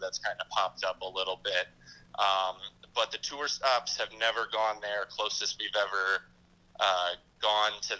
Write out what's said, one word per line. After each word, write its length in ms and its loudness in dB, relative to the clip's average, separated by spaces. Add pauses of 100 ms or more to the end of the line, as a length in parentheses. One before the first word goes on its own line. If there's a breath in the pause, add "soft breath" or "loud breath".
that's 180 -6
kinda 300 -6
popped 340 0
up 180 -2
a 60 -6
little 340 -4
bit. 260 0 (520 loud breath)
Um, 380 2 (360)
but 200 2
the 60 -8
tour 280 -6
stops 500 0
have 120 -2 (100)
never 320 2
gone 300 2
there. 280 -2
Closest 480 -4
we've 120 -6 (100)
ever, 440 0 (580)
uh, 300 4 (300)
gone 420 4
to 160 -4